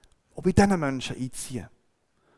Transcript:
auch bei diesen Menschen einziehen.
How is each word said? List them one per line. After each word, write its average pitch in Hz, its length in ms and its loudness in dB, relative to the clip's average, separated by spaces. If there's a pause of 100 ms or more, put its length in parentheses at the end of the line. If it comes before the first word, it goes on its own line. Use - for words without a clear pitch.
(360)
auch - 60 -12
bei 185 120 2
diesen 202 260 6
Menschen 135 380 -4
einziehen. 123 500 -8 (720)